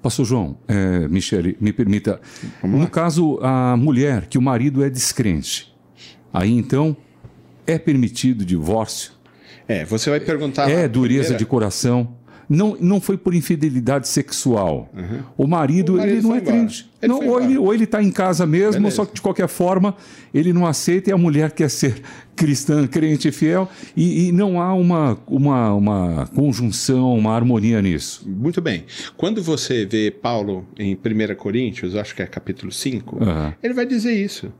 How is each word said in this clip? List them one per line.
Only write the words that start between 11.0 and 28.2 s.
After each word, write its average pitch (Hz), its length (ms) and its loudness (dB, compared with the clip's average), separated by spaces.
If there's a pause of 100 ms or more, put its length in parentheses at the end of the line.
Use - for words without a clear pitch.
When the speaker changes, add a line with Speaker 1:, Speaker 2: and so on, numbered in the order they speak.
Speaker 2:
primeira. 123 180 0
Speaker 1:
de 110 80 0
coração? 120 680 0 (320)
Não, 196 300 2
não 185 220 2
foi 196 160 -2
por 190 160 -2
infidelidade 139 760 0
sexual. 98 840 -2
Speaker 2:
Uhum. 95 280 -10 (160)
Speaker 1:
O 139 80 2
marido, 165 480 2
Speaker 2:
O - 20 2
marido 202 200 2
Speaker 1:
ele 220 60 0
não 226 80 2
Speaker 2:
foi 247 80 0
Speaker 1:
é - 40 0
Speaker 2:
embora. 220 160 0
Speaker 1:
crente. - 320 -2 (100)
Speaker 2:
Ele 226 120 0
Speaker 1:
Não, 262 60 0
Speaker 2:
foi 294 80 -2
Speaker 1:
ou 240 60 2
Speaker 2:
embora. 247 180 2
Speaker 1:
ele, 269 80 2
ou 202 160 2
ele 220 120 0
tá 214 160 0
em 196 80 4
casa 185 340 0
mesmo, 180 280 2 (100)
Speaker 2:
Beleza. 208 140 2
Speaker 1:
só 208 100 0
que - 80 -14
de - 80 -12
qualquer 185 260 0
forma 190 480 2 (380)
ele 170 180 2
não 175 140 4
aceita 175 420 0
e 190 40 2
a 196 40 4
mulher 156 360 2
quer 156 180 0
ser 131 320 -2 (340)
cristã, 147 500 2
crente 156 420 0
e 135 40 0
fiel 180 380 0 (260)
e, 170 320 2
e 175 40 2
não 180 280 2
há 180 140 0
uma, 170 420 2 (100)
uma, 131 460 2
uma 92 640 0
conjunção, 127 840 0
uma 107 180 2
harmonia 117 460 2
nisso. 90 480 -2